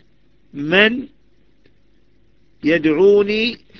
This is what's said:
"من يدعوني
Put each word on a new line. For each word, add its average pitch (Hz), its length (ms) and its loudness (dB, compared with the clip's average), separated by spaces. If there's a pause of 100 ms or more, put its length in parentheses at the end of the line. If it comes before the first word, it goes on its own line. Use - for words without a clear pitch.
(540)
"من 196 540 -2 (1600)
يدعوني 202 920 0 (220)